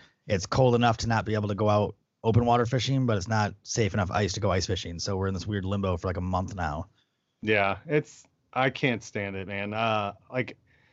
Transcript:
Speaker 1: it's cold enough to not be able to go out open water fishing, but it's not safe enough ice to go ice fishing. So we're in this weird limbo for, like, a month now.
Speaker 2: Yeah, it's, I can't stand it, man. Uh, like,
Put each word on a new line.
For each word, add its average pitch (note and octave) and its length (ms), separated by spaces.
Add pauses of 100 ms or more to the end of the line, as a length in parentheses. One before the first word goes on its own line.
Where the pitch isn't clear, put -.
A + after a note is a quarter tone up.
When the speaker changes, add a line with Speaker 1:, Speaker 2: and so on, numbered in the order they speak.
(260)
Speaker 1:
it's G2+ 200
cold C3 280
enough A#2 240
to - 80
not A2+ 180
be G#2+ 100
able G#2+ 120
to G2+ 80
go G#2 140
out G#2 260 (300)
open A2+ 200
water A#2+ 220
fishing, C3 400
but A2 100
it's F#2+ 120
not G#2 340
safe G#2+ 320
enough G#2 160
ice G2+ 220
to - 80
go G2+ 100
ice F#2+ 160
fishing. E2+ 320
So G2 180
we're F#2+ 120
in F#2+ 60
this E2+ 120
weird G#2 180
limbo G2 320
for, F#2+ 120
like, F2 80
a F2 40
month F#2 360
now. D#2+ 320 (520)
Speaker 2:
Yeah, G2+ 360 (100)
it's, D3+ 380 (280)
I C3 180
can't A#2+ 320
stand G2 340
it, F#2+ 100
man. G2+ 260
Uh, G#2+ 420 (180)
like, B2 240 (360)